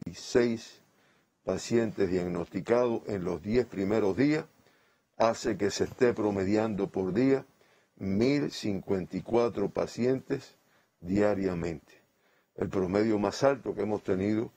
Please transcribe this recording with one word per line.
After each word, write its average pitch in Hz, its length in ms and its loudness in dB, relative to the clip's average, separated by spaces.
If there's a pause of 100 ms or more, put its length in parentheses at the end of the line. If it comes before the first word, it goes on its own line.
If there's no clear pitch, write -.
(140)
seis - 680 0 (640)
pacientes 101 640 0
diagnosticados 92 1000 0
en 101 160 -4
los 87 180 -4
diez 113 240 0
primeros 98 500 0
días, 147 300 0 (720)
hace 113 400 2
que 98 120 0
se - 140 -2
esté 117 300 2
promediando 101 720 0
por 92 260 -2
día 131 320 2 (500)
mil 113 560 0
cincuenta 95 640 -4
y 85 40 -6
cuatro 113 480 0
pacientes 127 840 -4 (460)
diariamente, 92 920 -2 (640)
el 101 140 -4
promedio 101 500 2
más 101 240 -2
alto 123 320 2
que 104 60 -4
hemos 104 220 -2
tenido 107 540 0